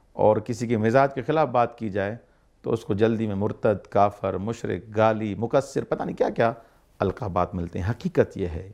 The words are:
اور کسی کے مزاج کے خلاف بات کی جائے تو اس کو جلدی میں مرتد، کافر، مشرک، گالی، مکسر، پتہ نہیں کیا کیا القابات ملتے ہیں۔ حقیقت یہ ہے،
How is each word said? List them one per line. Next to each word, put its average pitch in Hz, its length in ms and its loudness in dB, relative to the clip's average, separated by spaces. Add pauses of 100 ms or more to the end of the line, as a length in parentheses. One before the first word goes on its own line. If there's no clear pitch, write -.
(140)
اور 104 240 4
کسی 113 300 -6
کے 117 100 0
مزاج 127 380 2
کے 131 60 -6
خلاف 151 260 0
بات 120 300 0
کی 113 120 -8
جائے 101 260 -4 (460)
تو - 120 -4
اس - 120 -4
کو - 80 -2
جلدی 110 340 2
میں 101 80 -4
مرتد، 104 520 -2
کافر، 101 500 0
مشرک، 104 600 -8
گالی، 110 380 2
مکسر، 117 480 -2
پتہ - 200 -4
نہیں 175 120 -8
کیا - 140 0
کیا 117 240 2 (460)
القابات 90 560 2
ملتے 87 240 -6
ہیں۔ 95 100 -2
حقیقت - 480 0
یہ 95 100 -2
ہے، 87 260 -10